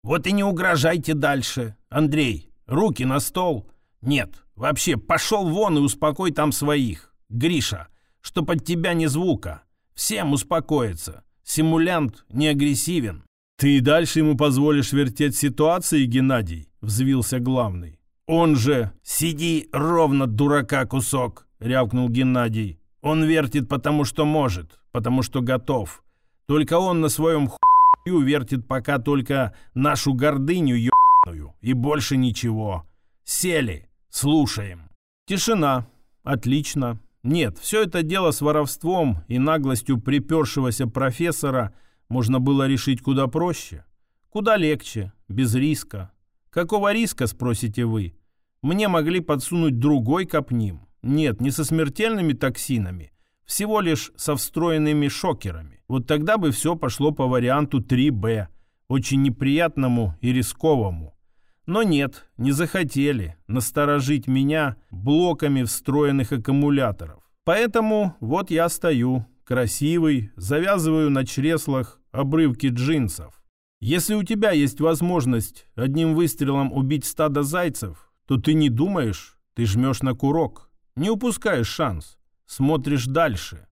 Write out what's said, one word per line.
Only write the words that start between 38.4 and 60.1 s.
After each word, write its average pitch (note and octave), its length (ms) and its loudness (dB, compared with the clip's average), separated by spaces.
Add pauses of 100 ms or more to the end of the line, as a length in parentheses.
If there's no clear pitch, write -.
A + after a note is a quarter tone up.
воровством D3+ 840 0
и B2 120 -2
наглостью C3+ 600 0
припершегося C3+ 880 0
профессора C3 840 -2 (360)
можно B2+ 300 0
было C3+ 280 2
решить C3+ 340 0
куда C3+ 260 0
проще. D#3 580 -6 (440)
Куда G#3+ 280 0
легче, D3 540 -2 (160)
без A2+ 280 0
риска. C3 560 -2 (380)
Какого G3+ 440 0
риска, G#3+ 340 -2
спросите A#2+ 580 -4
вы? G#2+ 300 -4 (460)
Мне F#3+ 260 0
могли E3+ 320 0
подсунуть D#3 600 -2
другой D3 460 2
Капним. A#2 600 -4 (160)
Нет, C3 380 0
не C3+ 100 0
со D#3 120 -4
смертельными D#3+ 720 0
токсинами, G#2 800 -4 (340)
всего G#3+ 360 -2
лишь D#3+ 340 -2
со D3+ 200 -4
встроенными D3+ 720 0
шокерами. F#2+ 800 -6
Вот B2+ 200 -4
тогда D#3 300 2
бы E3 140 0
все D#3+ 240 0
пошло C#3+ 360 -2
по C#3+ 160 -2
варианту B2+ 540 0
три B2+ 280 2
Б, A2 380 -2 (400)
очень C3+ 340 0
неприятному C3 1000 0